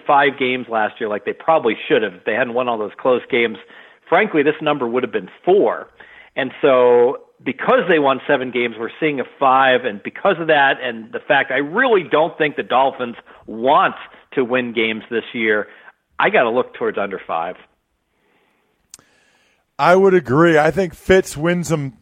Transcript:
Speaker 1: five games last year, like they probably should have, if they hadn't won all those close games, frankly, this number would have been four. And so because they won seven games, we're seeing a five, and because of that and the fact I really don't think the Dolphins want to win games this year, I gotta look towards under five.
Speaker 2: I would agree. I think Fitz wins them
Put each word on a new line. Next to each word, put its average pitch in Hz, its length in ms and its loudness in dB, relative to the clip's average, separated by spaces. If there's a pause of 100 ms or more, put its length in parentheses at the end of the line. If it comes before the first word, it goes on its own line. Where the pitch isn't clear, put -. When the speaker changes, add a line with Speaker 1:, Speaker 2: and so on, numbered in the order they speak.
Speaker 1:
five 143 320 2
games 127 320 -4
last 110 300 -4
year, 113 100 -6
like 104 160 -6
they 107 80 -6
probably 131 420 0 (120)
should 127 160 2
have, 98 100 -6
if 90 120 -16
they 113 80 -4
hadn't 120 200 -2
won 123 160 -2
all 117 80 -2
those 104 220 -8
close 123 320 0
games, 117 260 -2 (500)
frankly, 170 360 2
this 147 180 0
number 147 260 -2
would 123 140 -2
have 117 100 -4
been 95 180 -6 (140)
four. 113 460 2 (460)
And 135 160 -6 (100)
so 123 600 4 (220)
because 208 460 0
they 175 80 4
won 135 300 2
seven 127 240 -2
games, 120 260 -4
we're 113 220 -8
seeing 147 200 -2
a 117 60 -4 (140)
five, 131 460 4
and 104 180 -8
because 190 360 -2
of 165 80 -8
that 143 260 4 (100)
and 113 280 -10
the 117 80 -8
fact 135 320 0
I 131 60 0
really 190 460 0
don't 151 340 -2
think 151 200 -2
the 127 60 -4
Dolphins 123 520 -2 (320)
want 131 480 0 (380)
to 131 100 0
win 123 300 -4
games 110 360 -2
this 113 140 -4 (100)
year, 110 340 -2 (520)
I 160 100 2
gotta 160 200 2
look 120 240 -2
towards 110 240 -6
under 98 280 -6
five. 87 300 -6 (2250)
Speaker 2:
I 160 160 4
would 190 180 4
agree. 160 440 4
I 156 140 2
think 175 220 -2
Fitz - 440 0
wins 170 320 -4
them 147 320 -6